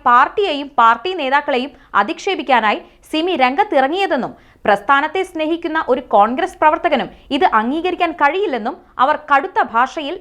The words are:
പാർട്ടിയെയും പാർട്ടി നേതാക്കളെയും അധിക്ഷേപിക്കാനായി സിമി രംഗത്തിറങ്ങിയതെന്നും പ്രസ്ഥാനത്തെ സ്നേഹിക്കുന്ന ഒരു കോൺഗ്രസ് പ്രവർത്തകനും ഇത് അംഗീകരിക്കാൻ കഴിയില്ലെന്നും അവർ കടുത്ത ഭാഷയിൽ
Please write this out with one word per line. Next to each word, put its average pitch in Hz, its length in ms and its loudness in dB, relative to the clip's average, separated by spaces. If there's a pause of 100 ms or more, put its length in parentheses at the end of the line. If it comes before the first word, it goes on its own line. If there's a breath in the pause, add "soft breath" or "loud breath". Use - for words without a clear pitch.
പാർട്ടിയെയും 285 640 2 (100)
പാർട്ടി 233 320 4 (120)
നേതാക്കളെയും 277 500 -2 (300 soft breath)
അധിക്ഷേപിക്കാനായി 254 800 0 (300 loud breath)
സിമി 330 320 -2
രംഗത്തിറങ്ങിയതെന്നും 285 920 0 (320 soft breath)
പ്രസ്ഥാനത്തെ 277 560 0 (120)
സ്നേഹിക്കുന്ന 320 460 -4 (120)
ഒരു 269 120 0 (120)
കോൺഗ്രസ് 247 460 2
പ്രവർത്തകനും 311 500 0 (260 loud breath)
ഇത് 359 100 2 (140)
അംഗീകരിക്കാൻ 330 500 -2 (120)
കഴിയില്ലെന്നും 285 520 -2 (300 soft breath)
അവർ 294 140 2 (120)
കടുത്ത 285 300 0 (140)
ഭാഷയിൽ 269 460 -2